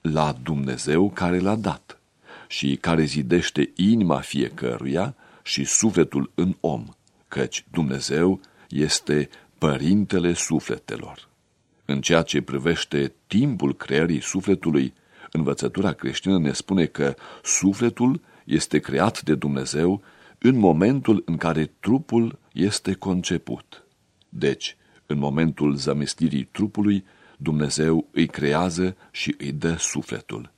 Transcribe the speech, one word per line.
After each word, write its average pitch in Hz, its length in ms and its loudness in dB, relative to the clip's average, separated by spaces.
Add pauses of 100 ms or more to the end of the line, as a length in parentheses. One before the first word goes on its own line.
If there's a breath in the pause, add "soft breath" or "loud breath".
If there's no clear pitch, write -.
la 76 420 0
Dumnezeu 73 680 0
care 90 280 0
l-a 98 180 0
dat – 98 440 -6 (480 loud breath)
și 69 280 -2
care 82 280 2
zidește 73 720 0
inima 92 440 4
fiecăruia 65 960 -4 (280 soft breath)
și - 220 -4
sufletul 82 720 2
în 90 260 0
om, 65 240 -2 (440)
căci - 420 -6
Dumnezeu 78 720 0 (280 soft breath)
este 73 600 0 (300 loud breath)
Părintele 87 760 2
sufletelor. - 960 -6 (560)
În 69 160 -2
ceea 82 220 4
ce 73 200 -2
privește 69 720 -2 (140)
timpul 101 480 0
creării 78 480 0
sufletului, 85 720 0 (360 loud breath)
învățătura 78 600 -2
creștină 90 460 -2
ne 73 140 0
spune 87 340 2
că 71 280 -2 (280 loud breath)
sufletul 120 800 0 (240 soft breath)
este - 340 0
creat 71 440 0
de 76 120 2
Dumnezeu 73 680 0 (360 loud breath)
în 127 180 4
momentul 104 680 4
în 82 100 -2
care 80 340 -2 (100)
trupul 117 580 0 (140)
este 98 420 -2
conceput. - 920 -4 (440)
Deci, - 480 -4 (300 soft breath)
în 73 120 -2
momentul 71 560 0
zămistirii 71 680 -2
trupului, 104 600 -2 (320 soft breath)
Dumnezeu 76 720 0
îi 80 160 2
creează 85 680 0 (140 soft breath)
și - 280 -6
îi 71 140 -8
dă 82 260 -2
sufletul. - 800 -6